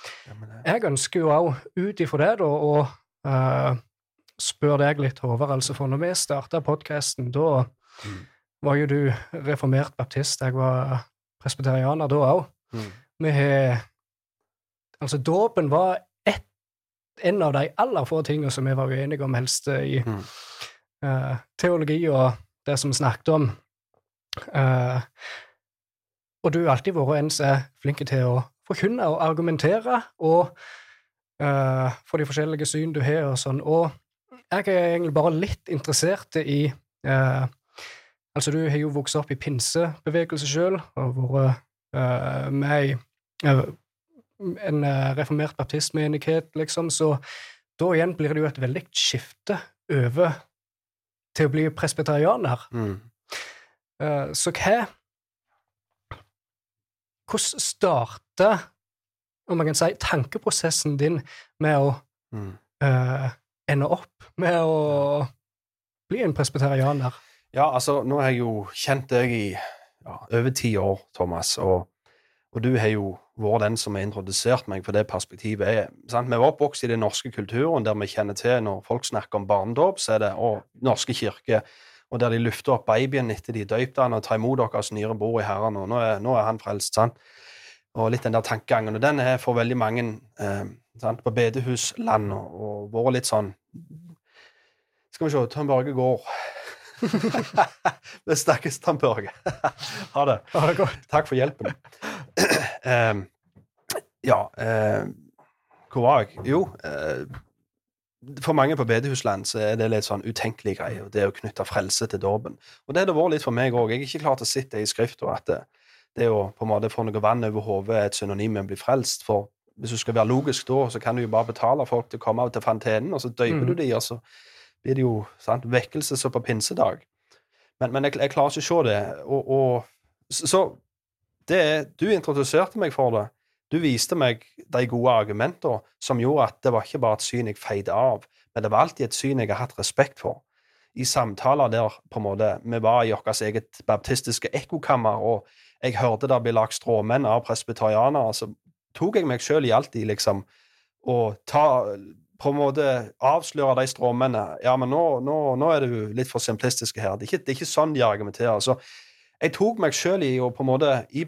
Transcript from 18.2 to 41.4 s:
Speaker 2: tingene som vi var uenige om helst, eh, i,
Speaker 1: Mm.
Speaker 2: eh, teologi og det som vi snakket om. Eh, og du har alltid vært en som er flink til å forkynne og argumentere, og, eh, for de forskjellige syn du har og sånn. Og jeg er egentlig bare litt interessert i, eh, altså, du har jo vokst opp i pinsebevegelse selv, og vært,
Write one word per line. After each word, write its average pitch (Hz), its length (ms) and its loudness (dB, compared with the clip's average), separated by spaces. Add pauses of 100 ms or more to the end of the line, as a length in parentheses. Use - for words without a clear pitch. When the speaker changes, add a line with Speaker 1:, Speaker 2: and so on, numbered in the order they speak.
Speaker 2:
tingene 147 300 -2
som 131 120 -4
vi 135 100 0
var 135 120 0
uenige 139 380 -4
om 131 100 0
helst, 123 340 -2
eh, 139 140 0
i, 135 200 -2
Speaker 1:
Mm. 110 220 -4 (760)
Speaker 2:
eh, 131 340 -2 (220)
teologi 165 500 0
og 131 240 4 (340)
det 143 120 0
som 143 120 -2
vi 131 40 0
snakket 131 340 0
om. 151 220 4 (1000)
Eh, 127 480 2 (1400)
og 165 80 2
du 170 140 2
har 135 100 4
alltid 185 180 -2
vært 147 240 2
en 151 120 0
som 147 160 -2
er 135 160 4 (200)
flink 143 240 -2
til 131 180 0
å 123 200 2 (240)
forkynne 220 340 0
og 160 180 2
argumentere, 170 840 2 (180)
og, 170 360 4 (840)
eh, 135 500 2 (160)
for - 120 -2
de 151 80 -2
forskjellige 151 400 -2
syn 156 260 -4
du 151 80 -2
har 147 240 2
og 135 140 -2
sånn. 135 260 -2
Og 160 260 2 (600)
jeg 190 160 0
er 175 300 4
egentlig 165 160 -2
bare 156 160 4
litt 170 380 -2
interessert 160 680 -2
i, 143 360 0 (320)
eh, 131 420 2 (880)
altså, 147 160 -2
du 160 160 0
har 147 100 2
jo 151 120 0
vokst 143 260 -2
opp 147 140 -2
i 147 40 -4
pinsebevegelse 156 1120 -2
selv, 170 340 0 (160)
og 127 180 -2
vært, 131 460 2 (340)